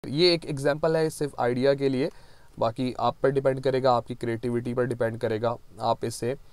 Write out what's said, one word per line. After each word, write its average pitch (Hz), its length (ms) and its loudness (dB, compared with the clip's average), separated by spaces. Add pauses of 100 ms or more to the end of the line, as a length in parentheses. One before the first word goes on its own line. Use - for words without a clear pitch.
ये 170 260 4
एक 165 100 -4
एग्जांपल 147 520 0
है 160 140 2
सिर्फ 147 300 -6
आइडिया 123 340 2
के 139 140 0
लिए, 135 220 0 (480)
बाकी 117 420 -2
आप 117 220 2
पर 139 80 4
डिपेंड 135 300 0
करेगा, 131 320 2
आपकी 120 220 0
क्रिएटिविटी 120 600 -4
पर 123 120 0
डिपेंड 117 320 -2
करेगा, 117 380 -2 (240)
आप 113 240 0
इससे, 117 320 -4 (160)